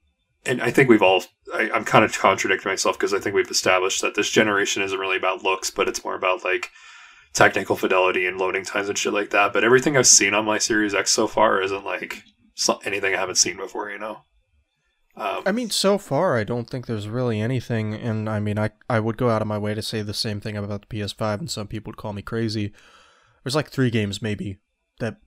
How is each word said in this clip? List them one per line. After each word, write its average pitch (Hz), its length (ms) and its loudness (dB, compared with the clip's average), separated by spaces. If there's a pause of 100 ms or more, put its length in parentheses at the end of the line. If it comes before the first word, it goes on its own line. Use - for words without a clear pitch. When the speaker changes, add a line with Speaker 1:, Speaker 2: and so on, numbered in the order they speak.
(460)
Speaker 1:
and 127 160 -2
I 120 100 -2
think 135 180 6
we've 107 140 8
all, 92 200 6 (300)
I, 110 180 -2
I'm 113 140 -2
kind 117 180 6
of - 140 0
contradicting 98 540 2
myself 95 260 -2
'cause 98 160 -2
I 95 60 0
think 98 160 -4
we've 92 160 0
established 92 500 2
that 98 140 -2
this 101 160 0
generation 104 500 2
isn't 98 180 -4
really 95 180 -2
about 95 260 -2
looks, 95 260 0
but 95 180 0
it's 90 160 -4
more 95 120 -6
about, 92 280 0
like, 92 280 -4 (640)
technical 104 420 2
fidelity 92 500 2
and 92 140 -4
loading 95 260 -2
times 101 240 -4
and 98 80 -4
shit - 160 -2
like 101 160 -2
that. 101 240 2
But 101 100 2
everything 131 320 6
I've 127 120 4
seen 101 260 6
on 110 120 2
my 107 120 2
Series 107 380 0
X 98 160 2
so 110 160 2
far 107 340 4
isn't, 98 240 -4
like, 92 380 -8 (320)
so-, - 300 -2
anything 98 280 -2
I 90 40 0
haven't 92 180 -4
seen 92 220 0
before, 104 340 -8
you 101 80 -12
know? 107 240 -12 (920)
Um, 95 300 -6
Speaker 2:
I 185 60 0
mean, 233 180 -4
so 196 280 2
far, 147 400 0
I 107 80 0
don't 120 240 -6
think 123 180 -8
there's 104 220 -6
really 120 320 -2
anything, 113 520 -2
and 110 360 -4
I 107 100 -2
mean, 104 180 -2
I, 107 140 0 (180)
I 117 120 0
would 110 160 -2
go 123 120 2
out 110 120 2
of 107 60 -2
my 107 100 -4
way 104 160 -4
to 104 80 -6
say 110 200 -6
the 104 120 -6
same 104 260 -4
thing 107 180 -8
about 101 240 -6
the - 60 -20
P 107 140 -6
S 98 100 -6
five, 107 300 -2
and 160 100 -8
some 107 160 -8
people 107 240 -8
would - 60 -16
call 107 160 -8
me 101 80 -8
crazy. 107 500 -2 (720)
There's, 131 120 -4
like, 147 140 -2
three 131 220 0
games, 104 300 -2
maybe, 101 360 -6 (420)
that, 110 280 -6